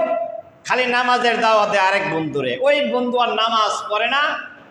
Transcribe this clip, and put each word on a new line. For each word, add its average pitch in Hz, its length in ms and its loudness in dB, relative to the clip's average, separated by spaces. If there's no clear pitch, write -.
খালি 247 220 0
নামাজের 240 540 2
দাওয়াত 220 300 4
দেয় 202 100 2
আরেক 190 340 0
বন্ধুরে, 139 460 -2
ওই 247 320 2
বন্ধু 247 260 -2
আর 240 100 2
নামাজ 220 640 -2
পড়ে 214 160 0
না, 269 160 0